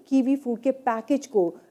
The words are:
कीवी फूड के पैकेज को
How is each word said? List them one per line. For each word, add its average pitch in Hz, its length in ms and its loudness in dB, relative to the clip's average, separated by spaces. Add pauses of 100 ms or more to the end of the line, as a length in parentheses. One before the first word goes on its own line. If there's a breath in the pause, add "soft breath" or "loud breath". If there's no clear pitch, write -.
कीवी 269 260 2
फूड 240 240 -6
के 269 120 0
पैकेज 254 560 -2
को 175 280 0 (160 loud breath)